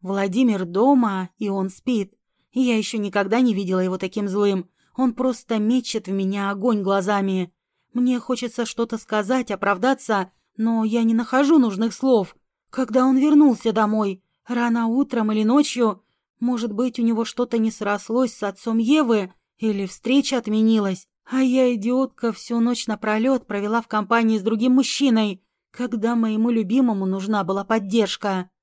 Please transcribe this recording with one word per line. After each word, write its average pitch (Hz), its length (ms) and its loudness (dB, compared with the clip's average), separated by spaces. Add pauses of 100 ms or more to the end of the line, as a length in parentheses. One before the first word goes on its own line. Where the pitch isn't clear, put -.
Владимир 196 640 0
дома, 196 720 2
и 214 120 -4
он 196 200 -2
спит. 202 440 -4 (380)
И 254 100 -2
я 240 160 2
ещё 220 200 -4
никогда 202 420 0
не 247 140 2
видела 185 260 -2
его 185 180 -2
таким 196 300 -6
злым. 196 420 0 (260)
Он 254 180 0
просто 233 460 -4
мечет 226 480 -2
в 185 40 -6
меня 196 380 -2
огонь 208 320 0
глазами. 190 720 -2 (400)
Мне 247 260 0
хочется 240 460 -6
что-то 233 320 -6
сказать, 220 540 -2
оправдаться, 202 800 -2 (260)
но 226 260 0
я 226 200 0
не 226 100 2
нахожу 269 460 4
нужных 226 340 0
слов. 240 420 0 (340)
Когда 254 360 0
он 262 120 4
вернулся 285 540 4
домой? 214 520 0 (240)
Рано 240 400 0
утром 233 440 0
или 214 120 0
ночью? 240 600 2 (360)
Может 233 340 -2
быть, 233 260 -2
у 240 40 0
него 226 220 0
что-то 240 320 -4
не 220 140 0
срослось 220 640 -2
с - 100 -10
отцом 214 340 -4
Евы? 226 560 2 (240)
Или 202 280 -2
встреча 262 520 0
отменилась? 214 680 0 (180)
А 262 160 0
я, 254 320 2
идиотка, 240 580 -2
всю 233 280 -4
ночь 233 280 0
напролёт 220 600 -2
провела 208 340 -2
в 226 60 -14
компании 220 500 0
с 196 60 -4
другим 220 300 2
мужчиной, 220 680 2 (300)
когда 233 440 -4
моему 226 360 0
любимому 226 540 0
нужна 190 380 -2
была 190 200 -4
поддержка. 196 840 -2 (140)